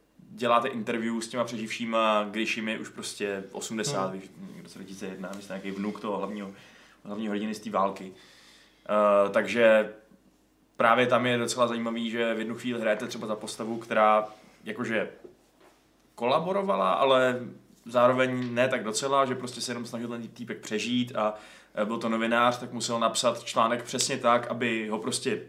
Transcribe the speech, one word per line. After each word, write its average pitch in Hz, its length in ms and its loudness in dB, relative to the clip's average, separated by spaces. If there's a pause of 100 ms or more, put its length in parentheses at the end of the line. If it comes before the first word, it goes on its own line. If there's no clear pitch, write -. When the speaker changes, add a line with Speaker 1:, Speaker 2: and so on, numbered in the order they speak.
(360)
Speaker 1:
děláte 117 320 2
interview 113 520 -4
s 110 80 -6
těma 123 160 -2
přeživšíma, 110 880 0
když 110 260 -2
jim 110 100 -4
je 110 120 -4
už - 100 -10
prostě 101 640 -6
osmdesát, 107 580 -4
Speaker 2:
Hmm. 95 100 -8
Speaker 1:
když - 100 -16 (260)
někdo 87 140 -18
z - 40 -20
dva 98 100 -16
tisíce 95 220 -12
jedna, 92 300 -10
vy 101 60 -14
jste 92 120 -14
nějaký 95 180 -8
vnuk 101 280 -6
toho 104 180 -4
hlavního, 98 340 -8 (520)
hlavního 104 280 -6
hrdiny 104 240 -4
z 107 40 -12
té 113 100 -12
války. 95 420 -2 (760)
Eh, 101 440 6
takže 110 640 4 (840)
právě 120 300 6
tam 123 180 4
je 123 120 2
docela 117 300 0
zajímavý, 117 420 -4
že 113 240 0
v 107 60 -4
jednu 113 160 -6
chvíli 117 260 -6
hrajete 110 260 0
třeba 113 200 -8
za 107 80 -4
postavu, 113 420 -8
která 107 500 4 (360)
jakože 107 460 -4 (1080)
kolaborovala, 151 760 0
ale 127 460 4 (460)
zároveň 123 680 4
ne 123 140 4
tak 117 160 0
docela, 135 420 2
že 123 100 -2
prostě 120 260 -8
se 123 100 -6
jenom 120 140 -6
snažil 120 240 -8
ten 117 180 -10
týpek 113 320 -10
přežít 120 560 -2
a, 107 180 2 (420)
eh, 107 100 0
byl 113 120 -2
to 117 120 -2
novinář, 117 500 4
tak 120 140 -10
musel 117 260 -2
napsat 113 440 0
článek 120 400 2
přesně 131 340 -2
tak, 120 300 4
aby 117 420 -2
ho 107 100 -2
prostě 120 500 -2